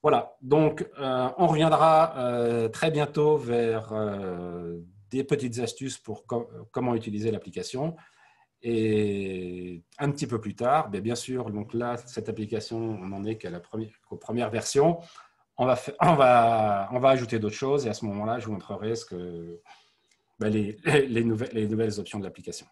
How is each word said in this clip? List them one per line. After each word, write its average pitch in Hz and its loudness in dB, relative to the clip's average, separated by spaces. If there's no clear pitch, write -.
Voilà, 135 6
donc, 151 4
euh, 131 0
on 180 6
reviendra, 160 6
euh, 120 2
très 156 -2
bientôt 151 2
vers, 117 -2
euh, 87 -6
des 131 -2
petites 131 -2
astuces 123 -6
pour - -14
co-, 120 -4
comment 127 -2
utiliser 113 -4
l'application. 127 -6
Et 98 -2
un 143 0
petit 143 -4
peu 110 -4
plus 104 -8
tard, 127 0
ben, 98 -6
bien 117 -4
sûr, 120 -8
donc 104 -8
là, 120 -4
cette - -10
application, 110 -6
on 107 -6
en 98 -8
est 110 -4
qu'à 92 -12
la 87 -10
première, 110 -10
qu'aux - -14
premières 117 -4
versions. 139 2
On 127 0
va 127 4
fa-, - -10
on 170 6
va, 113 6
on 127 -2
va 135 6
ajouter 120 2
d'autres 107 -2
choses 135 0
et 110 -2
à 104 -4
ce 113 -8
moment-là, 107 -4
je 110 -10
vous 107 -6
montrerai 101 -6
ce - -12
que, 85 -12
ben, 107 0
les, 107 -2
<laughs> 143 2
les 117 0
nouvelles, 113 -2
les 107 -2
nouvelles 107 -2
options 101 -8
de 98 -6
l'application. - -12